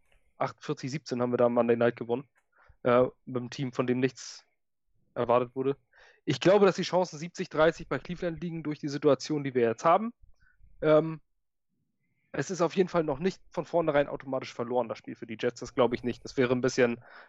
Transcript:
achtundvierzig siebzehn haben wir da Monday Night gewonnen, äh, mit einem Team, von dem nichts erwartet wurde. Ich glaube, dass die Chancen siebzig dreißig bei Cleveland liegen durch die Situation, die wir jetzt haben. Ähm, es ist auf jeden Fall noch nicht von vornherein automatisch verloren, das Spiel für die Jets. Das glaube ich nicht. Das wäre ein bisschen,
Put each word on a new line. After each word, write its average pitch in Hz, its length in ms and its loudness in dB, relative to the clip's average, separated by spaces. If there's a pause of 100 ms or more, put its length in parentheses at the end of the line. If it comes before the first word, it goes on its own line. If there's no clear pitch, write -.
(380)
achtundvierzig 135 520 -6
siebzehn 131 300 -6
haben 123 120 0
wir 120 40 2
da 120 120 4
Monday 120 280 2
Night 120 200 2
gewonnen, 120 300 -6 (560)
äh, 123 200 4 (240)
mit 131 100 -10
einem 120 140 -6
Team, 127 220 -6
von 127 140 -2
dem 127 140 0
nichts - 440 -4 (680)
erwartet 120 400 0
wurde. 135 220 -2 (480)
Ich 143 160 -4
glaube, 196 260 6
dass 175 100 2
die 190 60 -4
Chancen 170 360 -2
siebzig 175 320 -10
dreißig 160 360 2
bei 139 120 -4
Cleveland 170 440 -8
liegen 165 200 -8
durch 151 180 -6
die 151 80 -6
Situation, 143 560 0
die 131 100 -6
wir 127 80 4
jetzt 113 220 0
haben. 196 280 4 (680)
Ähm, 156 400 2 (1120)
es 143 160 -6
ist 170 120 -2
auf 165 120 0
jeden 185 140 2
Fall 170 160 0
noch 143 140 -4
nicht 180 220 -4 (100)
von 160 160 -6
vornherein 151 420 2
automatisch 131 460 -8
verloren, 120 340 -2
das 107 80 -8
Spiel - 180 -14
für - 120 -14
die 110 120 -10
Jets. 123 220 -4
Das - 140 -12
glaube 120 200 2
ich - 80 -8
nicht. 120 220 -6
Das - 140 -12
wäre 127 160 2
ein 123 80 0
bisschen, 120 360 2 (300)